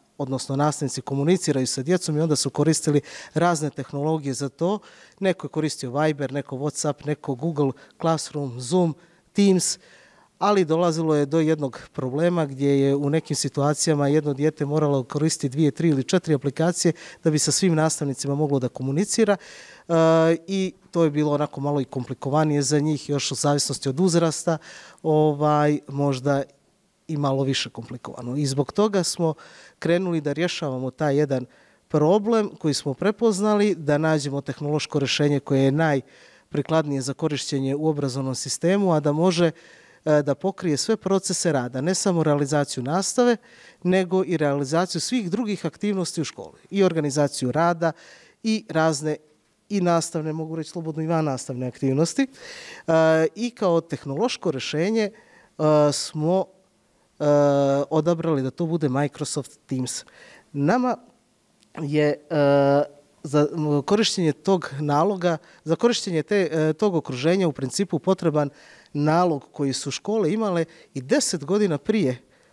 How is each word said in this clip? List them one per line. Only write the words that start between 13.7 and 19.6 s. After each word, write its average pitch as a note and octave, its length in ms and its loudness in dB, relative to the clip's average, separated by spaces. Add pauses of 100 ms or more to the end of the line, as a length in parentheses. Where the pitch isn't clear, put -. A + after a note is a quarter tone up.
jedno D3 260 2
dijete D3+ 320 0
moralo C#3+ 360 2
koristiti D3 460 -2
dvije, C#3+ 220 2
tri E3 180 0
ili C3+ 160 2
četiri E3 300 0
aplikacije D#3+ 580 0 (320)
da D#3+ 60 4
bi D3+ 80 2
sa D3 140 0
svim F3+ 220 2
nastavnicima C#3+ 600 -2
moglo C#3+ 240 0
da B2 100 -2
komunicira, F#3+ 680 0
e, - 560 -12 (540)